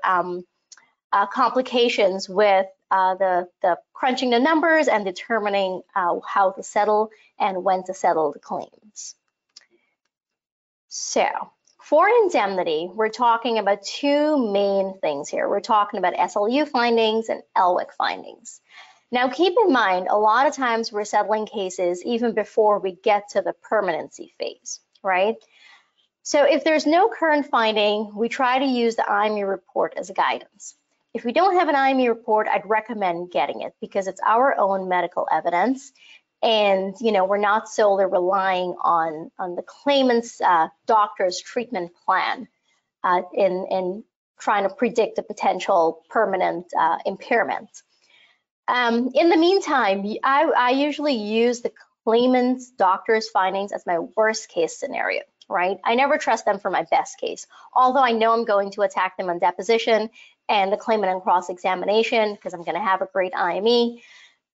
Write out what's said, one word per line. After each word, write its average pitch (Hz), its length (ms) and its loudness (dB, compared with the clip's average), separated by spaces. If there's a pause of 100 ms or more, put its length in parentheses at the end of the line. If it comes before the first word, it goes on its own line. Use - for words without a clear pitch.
um, 180 420 -2 (640)
uh, 202 140 2
complications 233 1040 0
with, 190 380 4 (240)
uh, 190 240 2
the, 185 340 0 (120)
the 170 160 0 (160)
crunching 254 360 -2
the 240 100 2
numbers 311 480 2
and 214 160 0
determining, 196 800 -4 (140)
uh, 180 300 -2
how 196 260 2
to - 120 -12
settle 214 460 0 (300)
and 190 240 -4
when 185 200 0
to 185 100 -10
settle 165 380 0
the - 80 -14
claims. - 760 -14 (1700)
So - 440 -2 (500)
for 320 260 4
indemnity, 196 840 0
we're 220 160 -2
talking 233 480 0
about 202 260 0
two 285 680 0
main 196 500 0
things 151 280 -4
here. - 200 -4
We're 202 120 0
talking 208 360 0
about 180 180 0
S 180 200 -2
L 208 120 0
U 277 180 0
findings 226 640 0
and - 120 -6 (140)
L 180 200 4
wic - 160 -6
findings. - 680 -8 (500)
Now, 247 180 0
keep 359 240 2 (100)
in 370 80 4
mind, 190 380 2
a 208 80 2
lot 220 300 4
of 285 80 -4
times 233 360 -2
we're 208 140 -6
settling 214 400 0
cases 180 580 -4
even 233 300 -2
before 208 460 2
we 185 140 -6
get 202 360 0
to 202 140 -2
the 175 100 -4
permanency - 840 -4
phase, - 400 -12 (240)
right? 196 320 0 (880)
So 294 200 2
if 294 200 2
there's 311 240 2
no 349 200 4
current 302 380 0
finding, 208 720 0
we 226 140 -2
try 254 280 0
to 269 80 0
use 240 300 0
the - 120 -2
I 208 200 2
M 214 100 -2
E 202 60 -4
report 185 520 -4
as - 140 -10
a 190 40 -14
guidance. - 600 -4 (380)
If 226 100 -8
we 233 100 -4
don't 359 220 2
have 349 140 2
an 302 60 2
I 269 160 2
M 269 80 2
E 254 80 2
report, 220 440 0
I'd 202 160 -2
recommend 196 640 -2
getting 143 300 -2
it - 180 -12
because 196 280 -6
it's 185 200 -8
our 240 300 2
own 190 320 0
medical 175 420 -2
evidence. 175 640 -2 (480)
And, 196 580 2
you 226 120 0
know, 190 140 2
we're 196 120 0
not 208 320 0
solely 202 360 2
relying 185 800 0
on, 160 560 -2
on 180 160 -8
the 180 80 -8
claimant's, 254 800 0
uh, 170 260 4 (180)
doctor's 208 540 0
treatment 220 520 -8 (140)
plan, 190 420 -2 (560)
uh, 185 180 0 (120)
in, 185 380 0
in 185 320 -4 (360)
trying 202 280 0
to - 80 -8
predict 233 420 -2
a 202 60 -4
potential 180 880 0
permanent, 180 580 -2 (100)
uh, 165 280 2
impairment. 190 640 -4 (960)
Um, 240 460 0
in 330 160 4
the 339 80 4
meantime, 294 680 2
y-, 214 200 -6
I, 277 200 4
I 247 280 2
usually 285 440 -2
use 226 460 0
the - 100 -6 (320)
claimant's 247 640 2
doctor's 208 600 0
findings 196 420 -2
as - 140 -10
my 175 140 -2
worst 220 500 -2
case - 280 -2
scenario, - 440 -4 (260)
right? 190 360 -2
I 233 120 0
never 277 220 2
trust 254 280 -2
them 196 140 0
for 196 100 -6
my 165 220 -2
best - 280 -2
case, - 280 -10 (260)
although 254 300 4
I 247 80 4
know 226 220 2
I'm 226 120 0
going 202 260 0
to 208 100 -6
attack 196 360 -2
them 185 120 -4
on 170 100 -2
deposition 220 720 0 (400)
and 196 220 2
the 208 60 0
claimant 208 340 0
on 185 100 -4
cross-examination 202 1160 0
'cause 175 160 -12
I'm 170 100 -12
gonna 165 200 -6
have 190 180 0
a 190 100 -6
great 185 240 -2
I 175 220 -2
M 202 100 -2
E. 240 360 0 (520)